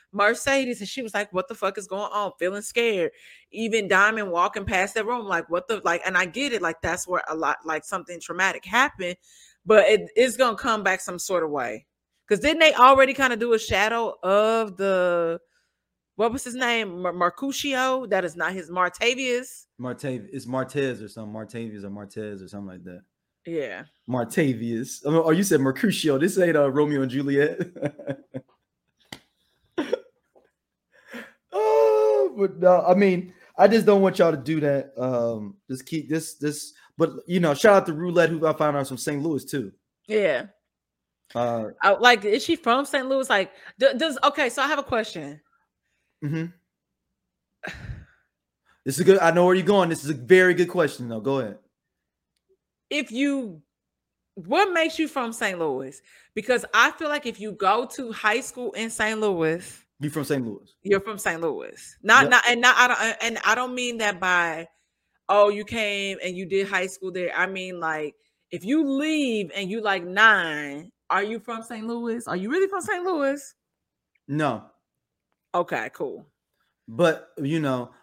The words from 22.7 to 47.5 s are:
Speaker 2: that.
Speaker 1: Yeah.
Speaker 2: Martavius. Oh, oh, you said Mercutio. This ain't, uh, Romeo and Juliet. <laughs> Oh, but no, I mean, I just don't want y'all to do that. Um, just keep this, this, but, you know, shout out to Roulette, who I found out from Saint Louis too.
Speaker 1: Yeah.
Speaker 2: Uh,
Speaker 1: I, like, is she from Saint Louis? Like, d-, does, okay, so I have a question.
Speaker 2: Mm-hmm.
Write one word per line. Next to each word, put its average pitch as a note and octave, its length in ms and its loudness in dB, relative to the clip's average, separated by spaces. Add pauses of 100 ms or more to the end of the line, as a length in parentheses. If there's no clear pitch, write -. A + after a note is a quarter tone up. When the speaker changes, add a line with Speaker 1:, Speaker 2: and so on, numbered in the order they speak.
Speaker 2:
that. F2+ 180 -18 (440)
Speaker 1:
Yeah. C3 380 -8 (240)
Speaker 2:
Martavius. A#2 960 -2
Oh, D#3+ 200 4
oh, D#3+ 80 4
you F#3 100 4
said E3+ 180 2
Mercutio. C3+ 560 0
This E3 220 0
ain't, E3+ 180 4
uh, C#3+ 140 4
Romeo D3 320 2
and B2+ 80 -2
Juliet. C#3 500 0
<laughs> - 640 -8 (3250)
Oh, A2 840 2
but F#3+ 220 -2
no, F3+ 260 6
I F3+ 100 6
mean, F#3+ 380 2 (240)
I G3 120 8
just A3 180 4
don't G3+ 160 6
want F#3 160 2
y'all E3 140 6
to D3+ 40 -2
do D3 240 -4
that. C#3+ 400 -2
Um, A#2 560 -4 (140)
just C3 160 -12
keep D3+ 220 -6
this, D#3 260 -4
this, D3 380 -8 (260)
but, D#3+ 120 2 (160)
you F3 140 0
know, D#3 140 2
shout G3+ 280 6
out - 40 -6
to E3+ 60 -4
Roulette, E3+ 380 2
who D#3+ 160 -2
I D3+ 60 2
found D3+ 240 0
out C#3 120 -4
from C3 100 -8
Saint D3 240 -4
Louis D3+ 220 -2
too. A2+ 280 -6 (340)
Speaker 1:
Yeah. E3 400 0 (880)
Speaker 2:
Uh, A#2 320 -2 (160)
Speaker 1:
I, G3 100 4
like, A3 320 4
is G#3+ 200 0
she E4 120 0
from B3+ 280 0
Saint C4 240 -4
Louis? C4+ 220 -2
Like, G3 220 0 (260)
d-, C4 180 4
does, C#4+ 280 -2
okay, C#4+ 240 2
so C4+ 140 -4
I C4+ 40 0
have D4 120 -2
a C#4 60 -4
question. E3 560 -6 (840)
Speaker 2:
Mm-hmm. D#3+ 220 -4 (2500)